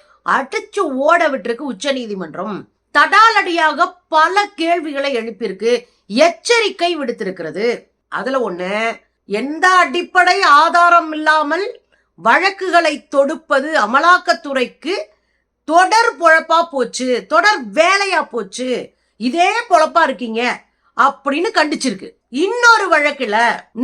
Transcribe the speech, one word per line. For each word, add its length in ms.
அடிச்சு 520
ஓட 480
விட்டிருக்கு 320
உச்ச 320
நீதிமன்றம். 760
தடாலடியாக 960
பல 380
கேள்விகளை 600
எழுப்பியிருக்கு, 680
எச்சரிக்கை 920
விடுத்திருக்கிறது. 840
அதுல 420
ஒண்ணு, 500
எந்த 420
அடிப்படை 720
ஆதாரம் 680
இல்லாமல் 680
வழக்குகளை 960
தொடுப்பது 720
அமலாக்கத்துறைக்கு 1160
தொடர் 540
பொழப்பா 520
போச்சு, 580
தொடர் 420
வேலையா 580
போச்சு, 640
இதே 340
பொழப்பா 320
இருக்கீங்க 600
அப்படின்னு 560
கண்டிச்சிருக்கு. 580
இன்னொரு 640
வழக்குல 680